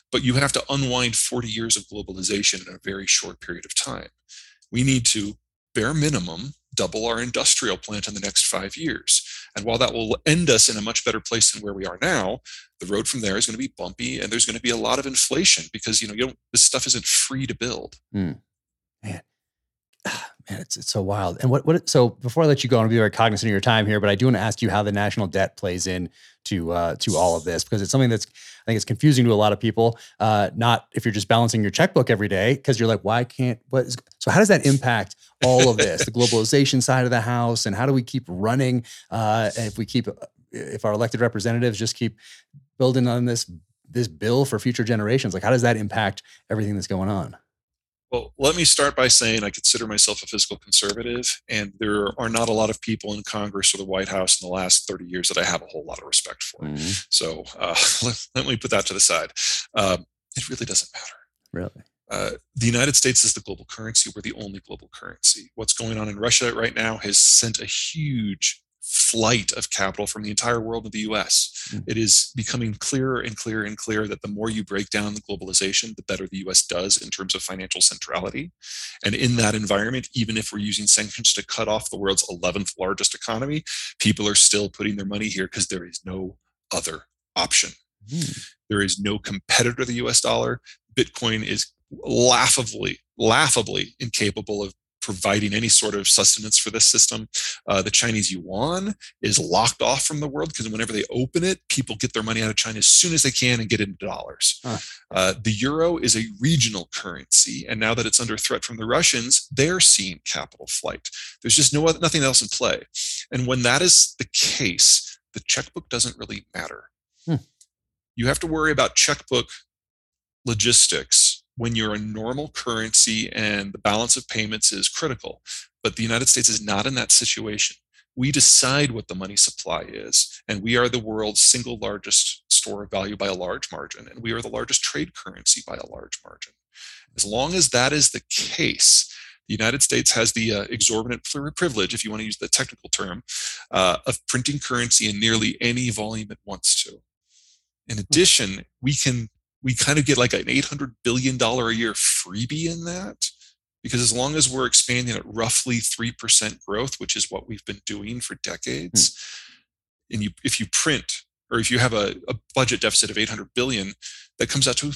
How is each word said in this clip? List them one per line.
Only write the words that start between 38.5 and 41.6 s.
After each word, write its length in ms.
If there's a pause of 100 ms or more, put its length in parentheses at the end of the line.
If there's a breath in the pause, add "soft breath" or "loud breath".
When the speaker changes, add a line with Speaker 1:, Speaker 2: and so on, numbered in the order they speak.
Speaker 2:
uh, 440
if 220
we 80
keep, 220 (440)
if 340
our 80
elected 280
representatives 560